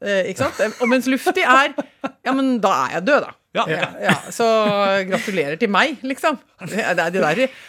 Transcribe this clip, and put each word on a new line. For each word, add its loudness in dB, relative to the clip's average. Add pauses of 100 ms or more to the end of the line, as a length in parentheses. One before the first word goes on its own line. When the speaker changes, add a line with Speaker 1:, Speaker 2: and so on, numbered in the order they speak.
Speaker 1:
eh, 0
ikke -2
sant? -4
Eh, -2
og -2
mens 0
luftig 0
er, 4 (460)
ja, -2
men 2
da 2 (100)
er -4
jeg -2
død, 2
da. -16 (140)
Speaker 2:
Ja. -2
Speaker 1:
Ja, -2 (100)
ja, 0 (140)
så -2 (560)
gratulerer -2
til 0
meg, 2
liksom. -2 (200)
Det, -6
det, 0
det 0
der, 2 (300)